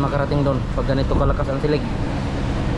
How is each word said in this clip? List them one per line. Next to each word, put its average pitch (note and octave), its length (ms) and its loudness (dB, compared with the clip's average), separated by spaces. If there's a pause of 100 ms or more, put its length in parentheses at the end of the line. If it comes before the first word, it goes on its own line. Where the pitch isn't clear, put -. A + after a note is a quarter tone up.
makarating C#3 400 0
doon C3+ 160 2 (160)
pag B2+ 160 0
ganito C3+ 240 2
kalakas C#3 320 2
ang C3+ 160 -2
silig. D3+ 220 0 (920)